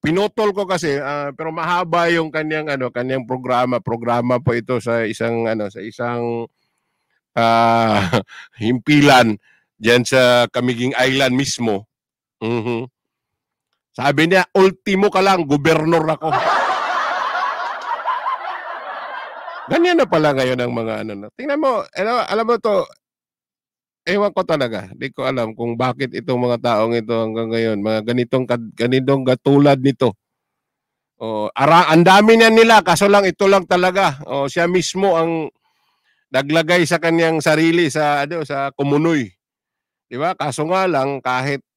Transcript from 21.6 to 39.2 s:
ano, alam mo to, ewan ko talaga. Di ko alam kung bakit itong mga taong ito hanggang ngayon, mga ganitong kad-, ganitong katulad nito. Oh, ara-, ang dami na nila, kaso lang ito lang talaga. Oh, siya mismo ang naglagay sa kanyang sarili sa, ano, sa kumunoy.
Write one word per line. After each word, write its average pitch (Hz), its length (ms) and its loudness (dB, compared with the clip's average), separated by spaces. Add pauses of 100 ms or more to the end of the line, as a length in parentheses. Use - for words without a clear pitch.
ano, 214 300 -4 (100)
alam 220 240 -2
mo 233 80 2
to, 202 320 0 (1200)
ewan 202 240 0
ko 185 160 -4
talaga. 120 480 -2
Di 135 160 -10
ko 127 160 -6
alam 117 320 -4
kung 117 160 -4
bakit 127 400 -4
itong 120 240 -4
mga 120 240 -2
taong 117 320 0
ito 113 160 -4
hanggang 113 400 -4
ngayon, 113 320 -2
mga 107 240 0
ganitong 123 400 -2
kad-, 117 320 -4
ganitong 131 480 0
katulad 139 560 2
nito. 127 320 0 (1040)
Oh, 110 320 -6
ara-, 156 400 4
ang 165 160 6
dami 214 320 6
na 226 80 6
nila, 226 400 6
kaso 185 240 2
lang 202 160 4
ito 190 240 0
lang 190 160 4
talaga. 180 640 0
Oh, 139 160 -4
siya 170 240 -2
mismo 185 480 0
ang 165 320 -2 (800)
naglagay 156 560 2
sa 160 160 -2
kanyang 165 400 2
sarili 165 480 2
sa, 147 320 0
ano, 151 240 -6
sa 139 240 -6
kumunoy. 143 640 0 (720)